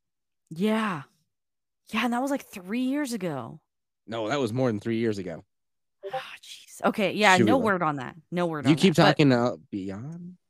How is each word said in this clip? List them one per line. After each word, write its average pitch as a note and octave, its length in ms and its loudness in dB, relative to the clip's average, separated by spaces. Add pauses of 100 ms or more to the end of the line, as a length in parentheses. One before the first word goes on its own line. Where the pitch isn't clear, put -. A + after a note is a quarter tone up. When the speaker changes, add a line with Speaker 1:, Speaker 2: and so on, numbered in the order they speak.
(500)
Speaker 1:
Yeah. G3+ 540 -2 (840)
Yeah, A3 160 -2
and A#3+ 80 0
that A#3+ 80 -2
was, C#4 100 -2
like, C4+ 140 -4
three G3+ 380 -8
years C4 300 -4
ago. D3+ 460 -8 (480)
Speaker 2:
No, A2 220 -6
that C#3+ 100 0
was A2+ 140 0
more C3 160 2
than G#2 100 -2
three A2+ 180 -2
years A2+ 200 0
ago. F2 260 -10 (680)
Speaker 1:
Ah, C4 80 -4 (200)
jeez. - 440 -20
Okay, F#3+ 280 0
yeah, G3 240 6
Speaker 2:
Should F#3 80 6
we G#3 60 4
Speaker 1:
no C4+ 60 4
Speaker 2:
look? B3 80 0
Speaker 1:
word F#3+ 180 0
on D3+ 140 0
that. C3 180 -10 (160)
No F3 140 -2
word D#3 200 -4
Speaker 2:
You C#3 60 4
Speaker 1:
on D#3 60 4
Speaker 2:
keep F3+ 180 4
Speaker 1:
that, E3 80 8
but G3 60 8
Speaker 2:
talking, C#3+ 240 6
uh, A#2+ 220 2 (160)
beyond. C#3 680 -10 (120)